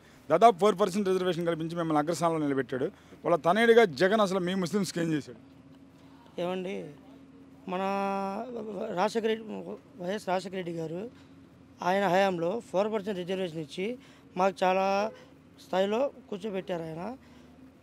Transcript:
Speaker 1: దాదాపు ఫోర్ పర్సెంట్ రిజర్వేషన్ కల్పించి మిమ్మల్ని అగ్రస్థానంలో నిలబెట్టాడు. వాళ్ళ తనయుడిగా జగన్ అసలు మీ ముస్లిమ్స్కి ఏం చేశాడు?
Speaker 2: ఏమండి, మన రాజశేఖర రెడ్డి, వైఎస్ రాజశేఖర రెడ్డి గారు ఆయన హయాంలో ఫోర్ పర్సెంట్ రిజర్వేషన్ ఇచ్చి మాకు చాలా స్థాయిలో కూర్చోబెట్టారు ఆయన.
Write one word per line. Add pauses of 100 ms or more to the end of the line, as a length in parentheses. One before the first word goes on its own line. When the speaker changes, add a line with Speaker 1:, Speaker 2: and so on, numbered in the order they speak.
(300)
Speaker 1:
దాదాపు
ఫోర్
పర్సెంట్
రిజర్వేషన్
కల్పించి
మిమ్మల్ని
అగ్రస్థానంలో
నిలబెట్టాడు. (380)
వాళ్ళ
తనయుడిగా (180)
జగన్
అసలు
మీ
ముస్లిమ్స్కి
ఏం
చేశాడు? (1000)
Speaker 2:
ఏమండి, (960)
మన (1160)
రాజశేఖర
రెడ్డి, (580)
వైఎస్
రాజశేఖర
రెడ్డి
గారు (840)
ఆయన
హయాంలో (180)
ఫోర్
పర్సెంట్
రిజర్వేషన్
ఇచ్చి (380)
మాకు
చాలా (800)
స్థాయిలో (300)
కూర్చోబెట్టారు
ఆయన. (800)